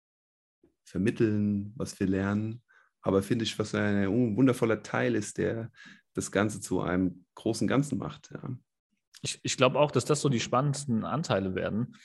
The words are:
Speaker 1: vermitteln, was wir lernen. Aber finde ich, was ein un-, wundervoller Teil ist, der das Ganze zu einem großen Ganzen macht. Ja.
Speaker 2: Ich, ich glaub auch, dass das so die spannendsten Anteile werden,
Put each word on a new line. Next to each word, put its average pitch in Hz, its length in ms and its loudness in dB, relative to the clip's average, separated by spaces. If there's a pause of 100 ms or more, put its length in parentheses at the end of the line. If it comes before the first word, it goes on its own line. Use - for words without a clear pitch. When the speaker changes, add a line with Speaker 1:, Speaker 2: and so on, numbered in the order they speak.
(840)
Speaker 1:
vermitteln, 104 920 0
was - 240 -8
wir 101 60 2
lernen. 101 560 -2 (400)
Aber 98 200 2
finde 113 220 0
ich, - 140 -4
was 107 160 -4
ein 104 340 2
un-, 113 280 2
wundervoller 117 460 4
Teil 123 320 0
ist, 107 240 -4
der 110 320 -2 (440)
das - 160 -6
Ganze 101 300 0
zu 92 200 -2
einem 90 440 0 (100)
großen 110 320 -2
Ganzen 127 320 0
macht. - 340 -10
Ja. - 240 -10 (680)
Speaker 2:
Ich, - 200 -8
ich - 140 -4
glaub 127 200 4
auch, 147 140 4
dass 123 140 2
das 147 160 0
so 151 80 0
die 120 120 2
spannendsten 123 640 0
Anteile 98 500 0
werden, 92 500 -2